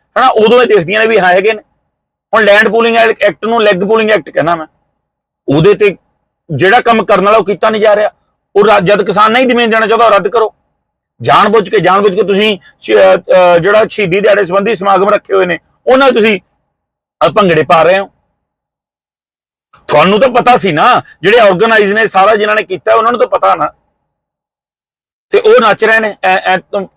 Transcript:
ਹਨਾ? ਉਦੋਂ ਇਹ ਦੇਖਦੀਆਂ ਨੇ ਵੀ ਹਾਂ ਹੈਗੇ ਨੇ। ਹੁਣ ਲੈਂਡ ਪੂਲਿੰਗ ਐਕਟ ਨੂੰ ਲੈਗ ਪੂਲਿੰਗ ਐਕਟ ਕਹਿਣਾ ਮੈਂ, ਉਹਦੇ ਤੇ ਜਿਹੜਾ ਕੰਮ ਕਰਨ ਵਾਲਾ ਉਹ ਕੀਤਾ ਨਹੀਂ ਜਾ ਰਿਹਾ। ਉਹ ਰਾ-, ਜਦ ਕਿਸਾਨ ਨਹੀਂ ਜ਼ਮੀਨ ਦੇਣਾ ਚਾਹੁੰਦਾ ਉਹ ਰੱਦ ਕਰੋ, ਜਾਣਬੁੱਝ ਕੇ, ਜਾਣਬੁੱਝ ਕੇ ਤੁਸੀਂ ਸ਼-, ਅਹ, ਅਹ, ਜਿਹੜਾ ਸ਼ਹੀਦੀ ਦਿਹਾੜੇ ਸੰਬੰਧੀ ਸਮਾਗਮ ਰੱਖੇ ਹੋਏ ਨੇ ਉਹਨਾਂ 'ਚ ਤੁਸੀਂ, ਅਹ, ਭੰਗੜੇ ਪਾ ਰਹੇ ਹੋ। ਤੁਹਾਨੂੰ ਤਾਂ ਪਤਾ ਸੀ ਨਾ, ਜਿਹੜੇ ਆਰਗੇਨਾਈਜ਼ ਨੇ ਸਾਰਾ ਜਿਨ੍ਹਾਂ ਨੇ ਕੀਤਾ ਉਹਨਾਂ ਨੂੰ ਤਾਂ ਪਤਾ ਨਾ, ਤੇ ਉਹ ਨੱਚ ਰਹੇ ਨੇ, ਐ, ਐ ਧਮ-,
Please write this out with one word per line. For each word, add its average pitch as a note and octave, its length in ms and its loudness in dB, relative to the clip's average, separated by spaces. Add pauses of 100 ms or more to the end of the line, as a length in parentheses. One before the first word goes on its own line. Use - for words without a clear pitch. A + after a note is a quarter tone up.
(200)
ਹਨਾ? B3+ 80 2
ਉਦੋਂ A#3+ 340 2
ਇਹ A#3+ 60 2
ਦੇਖਦੀਆਂ G3+ 320 0
ਨੇ A3 80 0
ਵੀ A3 120 0
ਹਾਂ F3+ 140 2
ਹੈਗੇ G3 200 0
ਨੇ। G#3 100 -16 (720)
ਹੁਣ A3 100 0
ਲੈਂਡ G#3 260 2
ਪੂਲਿੰਗ A3+ 280 -2
ਐਕਟ A3 480 -2
ਨੂੰ A3+ 180 -2
ਲੈਗ G#3 120 0
ਪੂਲਿੰਗ G#3+ 360 -2
ਐਕਟ F#3+ 180 -4
ਕਹਿਣਾ E3 260 -4
ਮੈਂ, D#3+ 120 -10 (800)
ਉਹਦੇ D#3+ 260 2
ਤੇ G3+ 240 -2 (580)
ਜਿਹੜਾ G3 260 2
ਕੰਮ A3 240 0
ਕਰਨ G3 200 0
ਵਾਲਾ A3 120 2
ਉਹ F#3 80 -2
ਕੀਤਾ G#3 240 -4
ਨਹੀਂ A3 120 -4
ਜਾ G#3 140 2
ਰਿਹਾ। G#3 140 -2 (460)
ਉਹ G3+ 120 2
ਰਾ-, G#3 120 2
ਜਦ G3+ 260 0
ਕਿਸਾਨ G#3+ 260 0
ਨਹੀਂ B3+ 160 0
ਜ਼ਮੀਨ A#3+ 220 0
ਦੇਣਾ A3 180 -2
ਚਾਹੁੰਦਾ A#3 180 0
ਉਹ G#3+ 60 2
ਰੱਦ G3+ 160 0
ਕਰੋ, A3 280 -2 (680)
ਜਾਣਬੁੱਝ G3 480 0
ਕੇ, G#3+ 100 -2
ਜਾਣਬੁੱਝ F#3 360 0
ਕੇ G#3 80 -2
ਤੁਸੀਂ G3+ 360 -2 (220)
ਸ਼-, G#3+ 160 0
ਅਹ, F#3+ 200 4
ਅਹ, F3+ 420 2
ਜਿਹੜਾ G#3 300 0
ਸ਼ਹੀਦੀ G3 300 -4
ਦਿਹਾੜੇ G3+ 240 0
ਸੰਬੰਧੀ F#3 320 -2
ਸਮਾਗਮ G3 340 0
ਰੱਖੇ G3+ 240 -2
ਹੋਏ F#3+ 120 0
ਨੇ E3+ 140 -6 (280)
ਉਹਨਾਂ C4 240 2
'ਚ - 20 0
ਤੁਸੀਂ, G#3+ 260 0 (880)
ਅਹ, E3+ 60 0
ਭੰਗੜੇ E3+ 320 0
ਪਾ D#3+ 200 2
ਰਹੇ F#3 160 0
ਹੋ। G3 100 -8 (1800)
ਤੁਹਾਨੂੰ F3+ 320 2
ਤਾਂ C4 100 2
ਪਤਾ B3 280 2
ਸੀ F3+ 140 -4
ਨਾ, G3 300 0 (200)
ਜਿਹੜੇ G3+ 180 2
ਆਰਗੇਨਾਈਜ਼ G#3 540 2
ਨੇ A3 120 -2
ਸਾਰਾ G3 300 0
ਜਿਨ੍ਹਾਂ G#3+ 200 -2
ਨੇ G#3+ 80 -2
ਕੀਤਾ A3 320 -4
ਉਹਨਾਂ A3+ 160 -2
ਨੂੰ A3 80 -6
ਤਾਂ - 80 0
ਪਤਾ - 280 -2
ਨਾ, D#3 180 -6 (1600)
ਤੇ G3+ 100 0
ਉਹ A3+ 220 4
ਨੱਚ G#3+ 240 0
ਰਹੇ A3 140 0
ਨੇ, G#3 240 -6
ਐ, F#3+ 140 0
ਐ F#3 200 -2
ਧਮ-, G3 400 -10